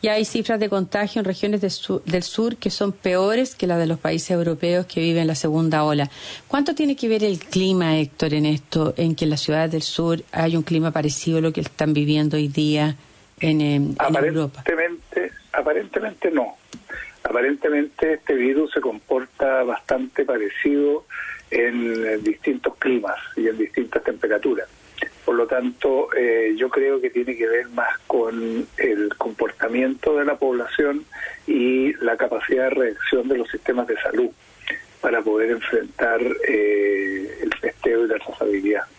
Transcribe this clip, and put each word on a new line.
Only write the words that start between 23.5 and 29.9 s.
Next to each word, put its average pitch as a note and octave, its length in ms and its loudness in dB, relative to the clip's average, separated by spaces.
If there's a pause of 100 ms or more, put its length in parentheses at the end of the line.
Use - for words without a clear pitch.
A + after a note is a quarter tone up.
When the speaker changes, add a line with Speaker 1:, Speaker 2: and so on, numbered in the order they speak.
Speaker 2:
distintas - 440 -2
temperaturas. G#2+ 640 -2 (580)
Por A#2+ 100 2
lo A#2 100 2
tanto, C3 680 0
eh, A2+ 420 2
yo B2+ 120 0
creo C3+ 300 2
que B2 120 -2
tiene B2 260 -2
que A2+ 100 0
ver A#2+ 220 0
más A#2+ 280 -2 (100)
con A2+ 600 -2 (100)
el G#2 400 0
comportamiento B2 1000 0